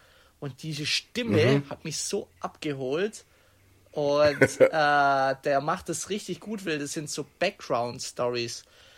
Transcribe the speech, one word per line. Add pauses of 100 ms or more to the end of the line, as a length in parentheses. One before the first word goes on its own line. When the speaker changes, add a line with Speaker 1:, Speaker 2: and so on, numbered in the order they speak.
(380)
Speaker 1:
Und
diese
Stimme
Speaker 2:
Mhm.
Speaker 1:
hat
mich
so (120)
abgeholt. (680)
Und,
Speaker 2:
<laughs>
Speaker 1:
äh,
der
macht
das
richtig
gut,
weil
das
sind
so (140)
Background-Stories. (340)